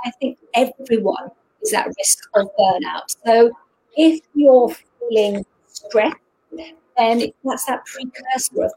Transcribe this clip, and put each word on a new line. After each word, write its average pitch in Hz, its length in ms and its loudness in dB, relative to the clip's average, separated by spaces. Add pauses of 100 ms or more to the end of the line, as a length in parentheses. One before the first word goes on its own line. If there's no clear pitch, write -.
I 247 160 -10
think 262 200 -6 (160)
everyone 233 760 -2 (320)
is 208 120 -4
at - 140 -2 (100)
risk - 380 -4
of 196 140 0 (100)
burnout. 185 560 -2 (100)
So 233 260 6 (440)
if 320 240 4 (140)
you're 262 420 6 (240)
feeling 208 460 -2 (220)
stressed, 220 500 -2 (800)
then 233 360 0 (120)
that's 262 220 -6
that 262 200 -6
precursor - 800 -6
of 640 120 -4